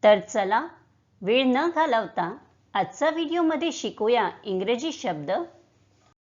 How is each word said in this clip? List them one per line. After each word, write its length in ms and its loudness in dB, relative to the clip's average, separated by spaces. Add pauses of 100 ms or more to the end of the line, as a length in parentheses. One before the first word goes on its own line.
तर 160 8
चला, 460 -2 (560)
वेळ 240 2
न 240 2
घालवता 640 -2 (380)
आजचा 360 0
व्हिडिओमध्ये 640 0
शिकूया 580 0 (140)
इंग्रजी 480 -2
शब्द 380 -6 (1040)